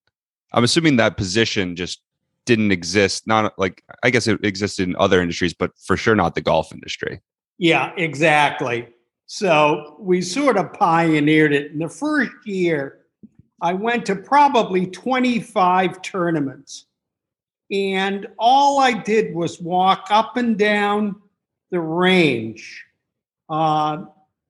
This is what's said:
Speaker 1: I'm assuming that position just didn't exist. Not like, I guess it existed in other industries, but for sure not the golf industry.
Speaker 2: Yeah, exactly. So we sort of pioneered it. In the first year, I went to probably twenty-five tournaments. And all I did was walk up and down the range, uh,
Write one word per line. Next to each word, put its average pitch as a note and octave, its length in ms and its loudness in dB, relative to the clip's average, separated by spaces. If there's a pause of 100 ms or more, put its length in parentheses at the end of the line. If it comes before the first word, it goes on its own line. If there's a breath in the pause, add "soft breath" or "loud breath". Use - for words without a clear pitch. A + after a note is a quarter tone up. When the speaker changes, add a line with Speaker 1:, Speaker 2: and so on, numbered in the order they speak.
(520)
Speaker 1:
I'm A#2 120 2
assuming D3+ 320 2
that A2 220 2
position G2 580 -2
just F2 240 -8 (460)
didn't A2 240 2
exist. F#2 560 0
Not A2 320 0
like, F#2 240 -4 (200)
I B2 60 0
guess A#2+ 180 0
it G#2+ 160 0
existed G2 460 -4
in F2+ 80 -6
other F#2+ 240 4
industries, E2+ 320 -2
but - 240 -6
for - 220 -2
sure A2+ 160 2
not F2 200 2
the - 60 -6
golf D#2+ 320 -2
industry. - 480 -12 (380)
Speaker 2:
Yeah, D3+ 400 0
exactly. C#3+ 920 0 (380)
So D3+ 720 0
we F3+ 240 0
sort C4 340 0
of F3 160 -2
pioneered D#3 800 2
it. C#3+ 200 -2
In D3+ 80 -8
the D#3+ 100 -6
first D4 420 -4 (140)
year, E3+ 540 -4 (600)
I F3+ 140 -2
went A3+ 320 -4
to G3 80 -2
probably G#3 720 2
twenty-five F#3+ 1120 0
tournaments. D#3+ 840 -6 (840)
And G3 560 -2 (100)
all C#4 400 4
I C4 140 4
did G3+ 420 -2
was E3+ 260 -6
walk F3+ 500 0
up A3 260 2
and A#3 200 0
down G#3 600 0 (560)
the F3+ 80 -2
range, D#3+ 1040 0 (680)
uh, D3+ 540 -2 (460)